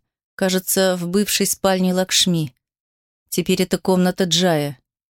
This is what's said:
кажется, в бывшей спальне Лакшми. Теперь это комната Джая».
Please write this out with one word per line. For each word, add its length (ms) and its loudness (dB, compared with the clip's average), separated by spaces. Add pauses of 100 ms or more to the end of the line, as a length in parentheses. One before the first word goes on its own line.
(360)
кажется, 600 0
в 120 -6
бывшей 360 0
спальне 480 0
Лакшми. 640 0 (760)
Теперь 340 0
это 140 -2
комната 460 0
Джая». 580 0 (400)